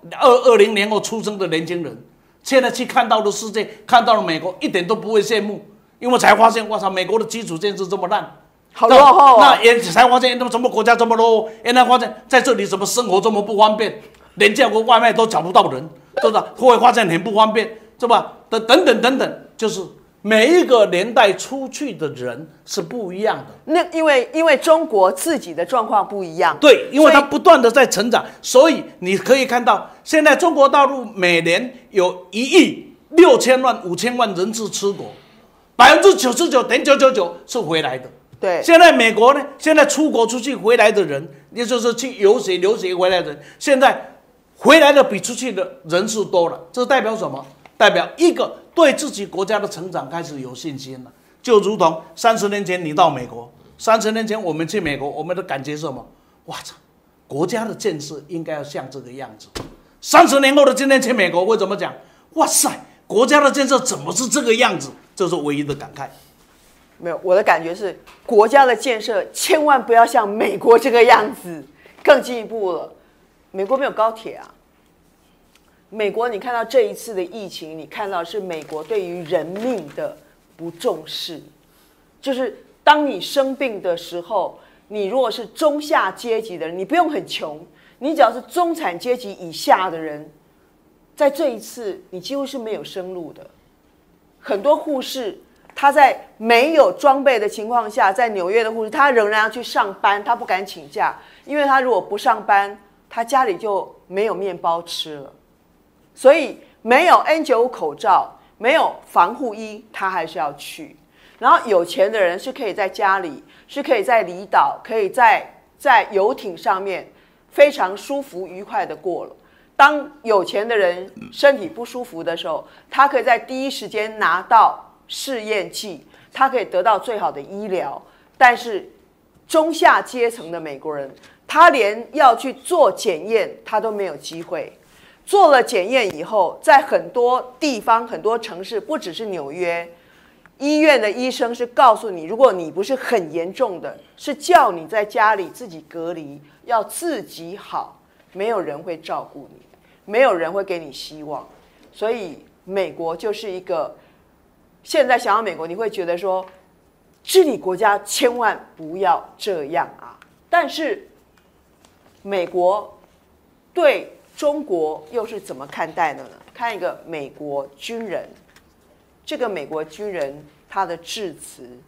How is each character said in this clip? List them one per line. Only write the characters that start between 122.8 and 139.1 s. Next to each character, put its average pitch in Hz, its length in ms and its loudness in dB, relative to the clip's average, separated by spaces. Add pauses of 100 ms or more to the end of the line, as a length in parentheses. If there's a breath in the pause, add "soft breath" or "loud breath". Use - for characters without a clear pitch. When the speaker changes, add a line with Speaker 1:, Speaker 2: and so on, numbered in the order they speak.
Speaker 2:
他 277 160 4
可 277 140 0
以 - 20 -8
在 233 160 2
第 262 260 -8
一 277 60 -6
时 220 180 -12
间 214 300 -8
拿 180 240 0
到 - 500 2 (140)
试 247 360 -10
验 208 280 -6
剂， 175 340 -14 (280 soft breath)
他 269 160 0
可 240 120 -2
以 190 40 -4
得 175 180 -4
到 214 160 2
最 226 180 -8
好 175 140 -4
的 143 100 -12
医 202 280 -12
疗。 151 340 -6 (340 soft breath)
但 240 200 4
是 220 340 -10 (560)
中 320 260 0
下 294 300 2
阶 233 260 -4
层 175 220 -12
的 170 100 -10
美 147 160 -12
国 151 160 -10
人， 139 220 -12 (320 soft breath)
他 330 240 6
连 220 400 -2
要 269 240 4
去 247 200 -6
做 302 360 2
检 180 380 -6
验， 214 200 -2 (160)
他 214 160 -4
都 220 120 -6
没 202 140 -6
有 151 100 -10
机 165 260 -16
会。 160 300 -12 (520 soft breath)
做 370 260 4
了 254 120 6
检 208 280 -2
验 214 260 -2
以 151 60 -10
后， 175 400 -2
在 285 180 6
很 170 300 -4
多 247 500 -2
地 277 180 -2
方、 226 300 0
很 165 140 -10
多 226 160 -2
城 190 260 -12
市， 208 160 -8
不 302 160 -8
只 185 160 -10